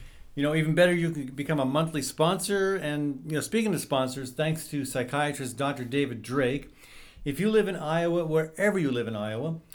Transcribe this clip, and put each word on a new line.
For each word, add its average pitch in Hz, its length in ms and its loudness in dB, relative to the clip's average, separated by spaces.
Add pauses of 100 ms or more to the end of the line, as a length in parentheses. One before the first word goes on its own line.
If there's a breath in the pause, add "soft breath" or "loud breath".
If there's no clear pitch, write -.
(340 soft breath)
You 143 80 -2
know, 151 120 2
even 156 200 4
better, 180 180 8
you 165 180 2
can 147 160 -4
become 143 340 -2
a 131 40 2
monthly 151 380 0
sponsor. 190 760 0
And, 147 500 -4
you 156 80 -4
know, 147 60 0
speaking 214 340 0
of 139 60 0
sponsors, 131 500 -2
thanks 160 380 -2
to 143 160 -2
psychiatrist 139 720 -2
Doctor 135 280 -2
David 120 380 -2
Drake. 127 480 0 (540 soft breath)
If 139 140 -2
you 208 120 2
live 214 180 4
in 185 80 -4
Iowa, 170 480 0
wherever 160 540 2
you 147 120 2
live 120 160 0
in 113 80 -4
Iowa, 110 420 -4 (180 soft breath)